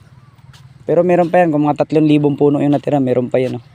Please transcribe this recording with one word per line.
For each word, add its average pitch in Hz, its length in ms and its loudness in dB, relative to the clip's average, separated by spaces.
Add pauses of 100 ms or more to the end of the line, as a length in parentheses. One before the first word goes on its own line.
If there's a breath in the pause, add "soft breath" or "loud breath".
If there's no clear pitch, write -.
(880)
Pero 165 160 2
meron 175 240 2
pa 180 160 2
yan. 160 80 0
Kung 147 160 0
mga 143 160 -2
tatlong 156 240 0
libong 147 240 2
puno 147 320 0
yung 143 80 0
natira, 139 240 -2
meron 127 320 -2
pa - 80 -2
yan, 123 240 -4
oh. - 140 -20